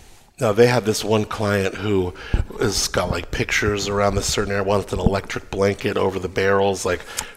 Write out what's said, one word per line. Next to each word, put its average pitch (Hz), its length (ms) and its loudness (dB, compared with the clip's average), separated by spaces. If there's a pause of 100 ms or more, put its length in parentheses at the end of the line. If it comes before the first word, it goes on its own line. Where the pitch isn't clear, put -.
(400)
Now, 113 100 2
they 113 160 6
have 123 200 2
this 107 180 0
one 107 220 2
client 98 500 0
who 95 380 0 (440)
has 113 300 0
got, 90 220 -2
like, 90 200 -6
pictures 104 560 -2
around 101 300 2
this 101 100 0
certain 101 260 -2
area, 101 120 -2
wants 98 280 0
an 98 60 -2
electric 95 520 -2
blanket 98 460 0
over 95 220 0
the 90 100 -4
barrels, 98 560 2
like, 90 200 -2 (320)